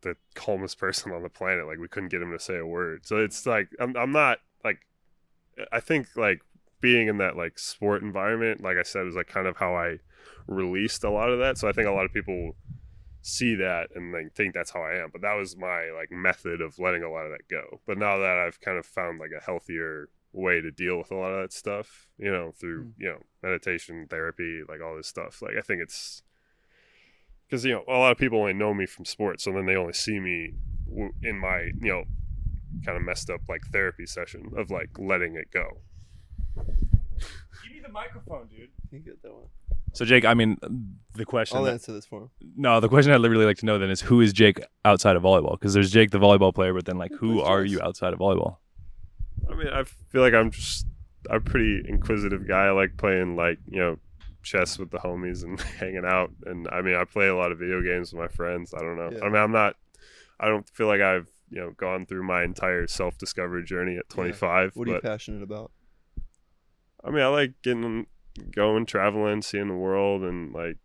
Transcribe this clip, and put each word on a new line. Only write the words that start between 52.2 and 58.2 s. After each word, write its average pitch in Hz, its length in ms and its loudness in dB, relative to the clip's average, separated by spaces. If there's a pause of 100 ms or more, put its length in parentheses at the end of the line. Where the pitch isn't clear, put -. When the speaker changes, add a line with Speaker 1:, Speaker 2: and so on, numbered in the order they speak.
Speaker 1:
guy. 95 200 4
I 98 40 4
like 95 260 2
playing, 92 400 2
like, 85 300 0
you 95 140 -6
know, 85 180 0 (440)
chess - 360 -2
with 92 120 -10
the 87 80 -8
homies 90 440 -6
and 90 180 -8
<laughs> - 0 -
hanging 92 440 -6
out. 92 260 2 (160)
And, 87 220 -8
I 90 140 -4
mean, 92 120 2
I 90 100 2
play 98 220 0
a 95 100 4
lot 87 140 0
of 85 80 -6
video 90 240 -2
games 90 300 -2
with 85 80 -10